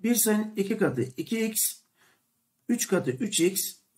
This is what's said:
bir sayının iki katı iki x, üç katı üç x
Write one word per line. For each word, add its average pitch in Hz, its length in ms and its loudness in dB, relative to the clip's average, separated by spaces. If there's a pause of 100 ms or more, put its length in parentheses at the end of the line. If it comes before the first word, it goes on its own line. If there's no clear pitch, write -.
bir 233 120 2
sayının 214 420 2
iki 196 220 0
katı 127 240 2
iki - 440 -4
x, - 360 -2 (840)
üç 240 200 0
katı 170 220 2
üç 175 300 -2
x 185 360 0 (220)